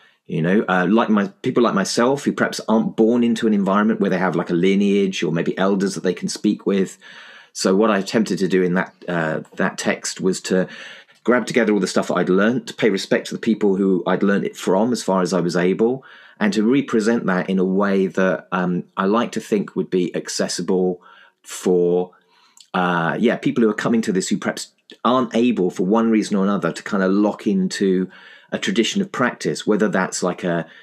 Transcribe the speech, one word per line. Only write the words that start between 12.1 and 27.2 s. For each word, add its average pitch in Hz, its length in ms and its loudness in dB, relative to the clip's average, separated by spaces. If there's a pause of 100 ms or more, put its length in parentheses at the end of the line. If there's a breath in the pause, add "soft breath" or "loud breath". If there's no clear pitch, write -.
I'd 90 160 0
learned, 107 380 0
to - 60 -12
pay 120 140 0
respect 95 380 -2
to - 80 -10
the 98 60 -8
people 104 360 0
who 95 300 2
I'd 92 160 0
learned 101 220 2
it - 120 -8
from 107 360 0
as 110 100 -4
far 95 180 0
as 90 140 0
I - 60 2
was 85 160 -2
able, 101 480 0 (360 loud breath)
and 104 140 0
to 107 80 2
represent 117 640 0
that 90 240 0
in 95 80 0
a 92 60 2
way 98 420 2
that, 92 440 0
um, 90 340 -2 (120)
I 95 80 -2
like 110 280 0
to 113 80 -6
think - 360 -4
would 92 140 -4
be 90 260 0
accessible 92 840 -2 (400 loud breath)
for, 90 720 0 (600 soft breath)
uh, 87 480 0
yeah, 104 160 2
people - 260 -2
who 110 60 4
are 104 60 0
coming 113 260 0
to 110 120 -2
this 92 160 -2
who 98 100 0
perhaps - 300 -8 (360)
aren't 123 300 0
able 107 360 2
for 98 140 -4
one 113 260 2
reason 104 240 2
or 95 100 2
another 85 280 0
to - 100 -14
kind 98 200 -2
of 92 100 2
lock 104 340 0